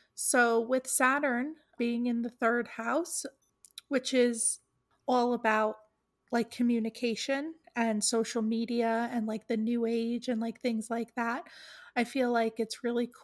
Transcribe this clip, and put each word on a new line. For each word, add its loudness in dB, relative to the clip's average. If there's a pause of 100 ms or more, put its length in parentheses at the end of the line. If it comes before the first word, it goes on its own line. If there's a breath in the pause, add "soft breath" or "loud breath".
(160)
So 4
with 0
Saturn 2 (220)
being 0
in 0
the -4
third 0
house, -4 (640)
which 0
is 2 (480)
all 4
about, 2 (540)
like, 0
communication -2 (220)
and 0
social 0
media 0
and, -2
like, -6
the 0
new 0
age -2
and, 0
like, -6
things -2
like -4
that, -4 (520 loud breath)
I 2
feel 0
like 2
it's -4
really 0 (160)